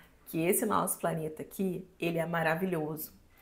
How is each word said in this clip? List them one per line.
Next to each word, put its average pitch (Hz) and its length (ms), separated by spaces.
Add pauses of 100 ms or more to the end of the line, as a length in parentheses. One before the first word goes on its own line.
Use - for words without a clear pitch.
(260)
que - 120
esse 175 280
nosso 185 340
planeta 160 420
aqui, 180 460 (100)
ele 170 200
é 160 80
maravilhoso. 165 880 (280)